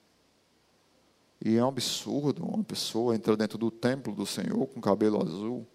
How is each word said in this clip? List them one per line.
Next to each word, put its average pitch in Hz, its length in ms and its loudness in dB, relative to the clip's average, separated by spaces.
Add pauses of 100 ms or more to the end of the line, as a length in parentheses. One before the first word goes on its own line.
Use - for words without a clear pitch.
(1400)
e 110 140 4
é 120 60 4
um 127 40 4
absurdo 135 800 -2
uma - 180 -2
pessoa 113 520 0
entrar 107 200 2
dentro 107 220 0
do 110 120 0
templo 123 440 -2
do 101 120 -4
Senhor - 420 -2
com - 140 -14
cabelo 107 400 4
azul. 110 540 -6